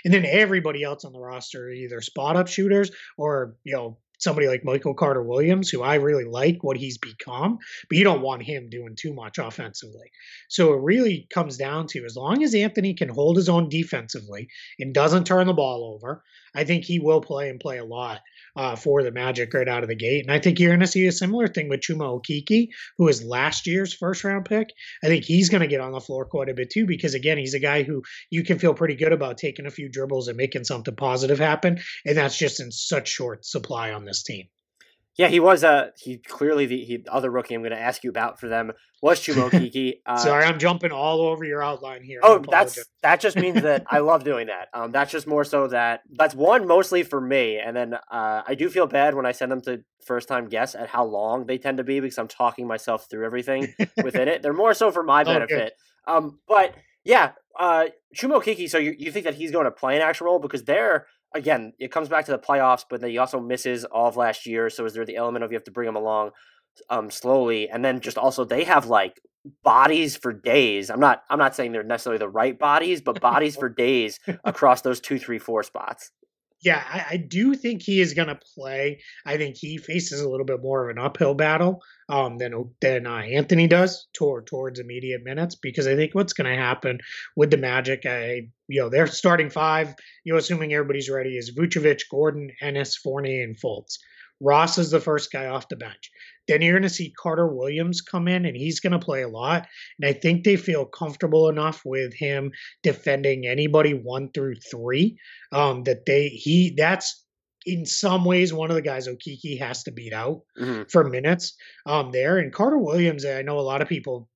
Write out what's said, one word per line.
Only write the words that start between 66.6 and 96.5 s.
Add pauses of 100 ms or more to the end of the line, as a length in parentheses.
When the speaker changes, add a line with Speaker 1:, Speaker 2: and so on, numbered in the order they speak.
Speaker 2:
um,
slowly?
And
then
just
also
they
have,
like, (440)
bodies
for
days.
I'm
not,
I'm
not
saying
they're
necessarily
the
right
bodies,
but
bodies
for
days (120)
Speaker 1:
<laughs>
Speaker 2:
across
those
two,
three,
four
spots. (520)
Speaker 1:
Yeah,
I,
I
do
think
he
is
gonna (160)
play. (260)
I
think
he
faces
a
little
bit
more
of
an
uphill
battle, (260)
um,
than, (100)
than,
uh,
Anthony
does
toward,
towards
immediate
minutes,
because
I
think
what's
gonna
happen (340)
with
the
Magic,
I, (260)
you
know,
their
starting
five, (300)
you
know,
assuming
everybody's
ready,
is
Vucevic,
Gordon,
Ennis,
Fournier,
and
Fultz. (460)
Ross
is
the
first
guy
off
the
bench. (380)
Then